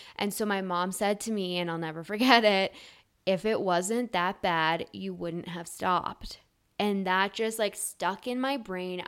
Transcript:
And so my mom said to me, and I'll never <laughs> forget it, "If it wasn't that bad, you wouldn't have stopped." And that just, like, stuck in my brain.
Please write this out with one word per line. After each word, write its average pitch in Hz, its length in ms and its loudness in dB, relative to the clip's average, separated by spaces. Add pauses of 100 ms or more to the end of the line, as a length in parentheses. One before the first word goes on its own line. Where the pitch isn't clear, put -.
(160)
And 202 160 0
so 214 140 -4
my 196 140 0
mom 185 320 -2
said 208 280 0
to 226 120 -4
me, 180 260 -2
and 175 120 -2
I'll 165 80 -4
never 160 260 -6
<laughs> 190 80 -10
forget 233 320 6
it, 190 280 4 (540)
"If 185 180 2
it 220 160 0
wasn't 202 520 0
that 185 280 0
bad, 165 520 2
you 190 220 -6
wouldn't 175 340 -6
have 170 180 -10
stopped." - 720 -2 (420)
And 196 280 0
that 190 240 2
just, 226 260 -2
like, 202 160 0
stuck - 540 -4
in 247 120 -2
my 269 160 0
brain. 185 520 -6